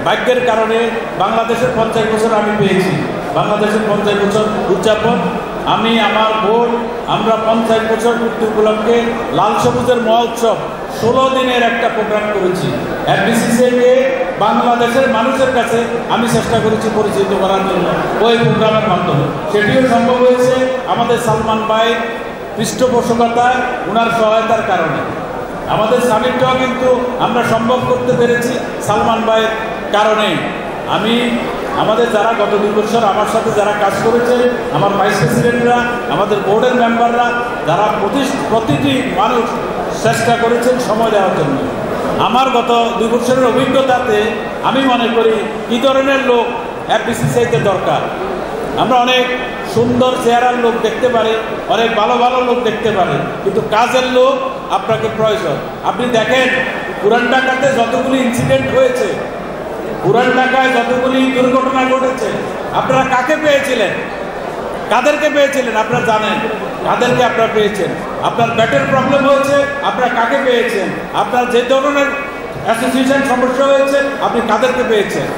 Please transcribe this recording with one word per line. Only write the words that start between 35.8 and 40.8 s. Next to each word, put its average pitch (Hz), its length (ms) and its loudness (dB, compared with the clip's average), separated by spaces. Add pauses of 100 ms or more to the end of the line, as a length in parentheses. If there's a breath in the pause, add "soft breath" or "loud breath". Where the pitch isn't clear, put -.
আমাদের 202 360 0
বোর্ডের 240 280 2
মেম্বাররা, 233 580 2 (340)
যারা 185 200 2 (140)
প্রতি-, 262 380 -2 (120)
প্রতিটি 262 680 0
মানুষ 233 280 0 (580)
চেষ্টা 233 400 2
করেছেন 240 320 2 (140)